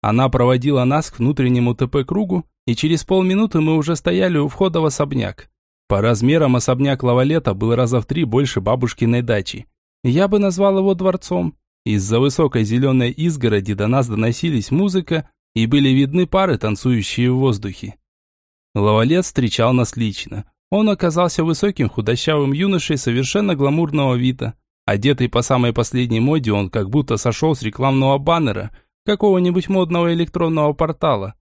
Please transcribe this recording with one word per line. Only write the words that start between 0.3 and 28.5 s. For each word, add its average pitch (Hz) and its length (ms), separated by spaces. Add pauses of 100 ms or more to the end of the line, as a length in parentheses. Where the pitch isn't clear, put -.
нас 143 260
к - 100
внутреннему 123 540
Т 131 120
П 135 180
кругу, 180 400 (220)
и - 80
через 156 300
полминуты 190 560
мы 160 160
уже 156 200
стояли 180 400
у 143 120
входа 170 320
в 156 40
особняк. 139 640 (400)
По 101 140
размерам 123 540
особняк 131 460
Лавалета 127 520
был 110 200
раза 120 260
в 107 60
три 156 180
больше 127 360
бабушкиной 120 600
дачи. 107 440 (380)
Я 156 240
бы 208 100
назвал 196 400
его 196 160
дворцом. 180 600 (320)
Из-за 107 340
высокой 135 440
зеленой 123 460
изгороди 120 600
до 101 140
нас 127 200
доносились 117 640
музыка 175 600 (240)
и 113 100
были 139 240
видны 139 380
пары, 190 320
танцующие 120 720
в 127 80
воздухе. 104 560 (800)
Лавалет 113 500
встречал 120 480
нас 123 240
лично. 104 480 (260)
Он 214 180
оказался 175 540
высоким 160 460
худощавым 135 640
юношей 170 440
совершенно 135 600
гламурного 143 580
вида. 123 400 (320)
Одетый 117 420
по 120 140
самой 123 300
последней 117 480
моде, 127 320
он 101 180
как 101 180
будто 131 280
сошел 131 400
с - 60
рекламного 135 560
баннера 139 520 (340)